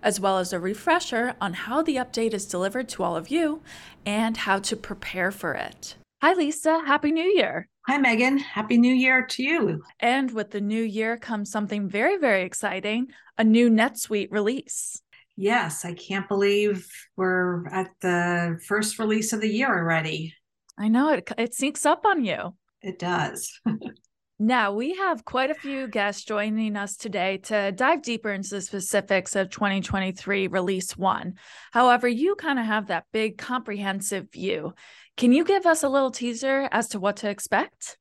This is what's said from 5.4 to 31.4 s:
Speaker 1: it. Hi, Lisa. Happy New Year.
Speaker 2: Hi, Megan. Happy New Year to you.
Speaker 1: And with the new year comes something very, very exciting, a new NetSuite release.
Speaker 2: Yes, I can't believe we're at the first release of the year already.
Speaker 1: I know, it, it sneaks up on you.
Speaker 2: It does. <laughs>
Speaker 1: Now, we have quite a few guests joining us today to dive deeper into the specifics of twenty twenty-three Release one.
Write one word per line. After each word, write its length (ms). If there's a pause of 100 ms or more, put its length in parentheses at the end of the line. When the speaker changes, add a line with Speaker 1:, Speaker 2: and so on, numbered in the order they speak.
Speaker 1:
it. 400 (260)
Hi, 140
Lisa. 500
Happy 260
New 140
Year. 440 (180)
Speaker 2:
Hi, 100
Megan. 400
Happy 400
New 160
Year 320
to 180
you. 400 (180)
Speaker 1:
And 320
with 180
the 100
new 220
year 340
comes 340
something 380
very, 300
very 240
exciting, 640 (320)
a 60
new 260
NetSuite 600
release. 720 (360)
Speaker 2:
Yes, 500
I 80
can't 340
believe 580 (300)
we're 520
at 200 (140)
the 640
first 320
release 340
of 80
the 80
year 260
already. 600 (420)
Speaker 1:
I 120
know, 260
it, 240
it 160
sneaks 320
up 180
on 180
you. 320 (280)
Speaker 2:
It 160
does. 680
<laughs> 60 (720)
Speaker 1:
Now, 300
we 220
have 320
quite 240
a 40
few 320
guests 380
joining 500
us 220
today 460
to 300
dive 280
deeper 320
into 160
the 140
specifics 720
of 140
twenty 320
twenty-three 640
Release 500
one. 380 (380)